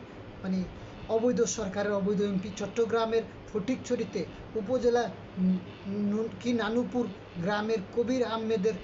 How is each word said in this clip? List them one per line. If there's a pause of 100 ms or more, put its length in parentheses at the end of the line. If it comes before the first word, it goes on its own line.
(440)
মানে, (460)
অবৈধ
সরকারের
অবৈধ
এমপি।
চট্টগ্রামের (300)
ফটিকছড়িতে (300)
উপজেলা, (280)
উম, (300)
নু-, (140)
কি
নানুপুর (340)
গ্রামের (180)
কবির
আহমেদের (100)